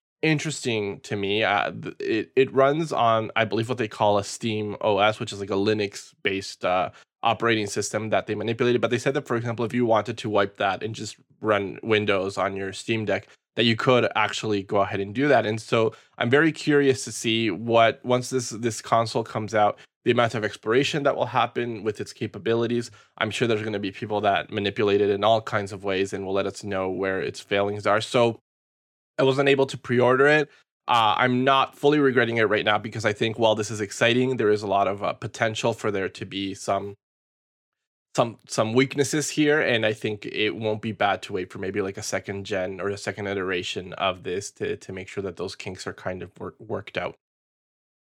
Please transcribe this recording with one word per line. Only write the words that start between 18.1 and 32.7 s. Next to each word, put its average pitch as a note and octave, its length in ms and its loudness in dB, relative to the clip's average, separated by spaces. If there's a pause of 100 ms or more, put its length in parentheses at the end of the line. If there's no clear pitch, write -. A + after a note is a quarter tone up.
this, B2+ 200 -2
this A2+ 320 -6
console A#2 400 0
comes A2 320 -6
out, G#2 240 4 (260)
the A#2+ 60 2
amount A#2+ 240 2
of A2 100 -4
exploration C3 600 0
that C#3 120 2
will B2+ 80 0
happen A#2+ 580 -2
with G#2+ 180 -4
its G#2 120 -10
capabilities. A#2 800 -2 (280)
I'm G#2+ 120 -2
sure C3 160 -2
there's G#2+ 160 0
gonna G#2+ 160 -4
be G2 140 -6
people G#2+ 300 -4
that G2 280 0
manipulate G2+ 500 2
it G2+ 80 2
in G2+ 160 0
all A2 160 4
kinds G#2 320 -4
of G2 120 -12
ways G2 280 0
and F#2+ 140 -6
will F#2+ 80 -4
let G2 120 0
us G2 180 -8
know F#2+ 260 -4
where F#2+ 320 -2
its - 180 -6
failings G2+ 460 -2
are. G#2 140 4
So A#2+ 400 2 (800)
I - 40 2
wasn't C3+ 260 4
able C#3 180 6
to C3 120 -8
pre-order B2 480 4
it. D3+ 240 4 (380)
Uh, A2+ 280 4
I'm B2+ 280 2
not C3+ 340 4
fully D3 220 4
regretting A#2+ 380 4
it A2+ 100 4
right G2+ 160 2
now G#2 120 4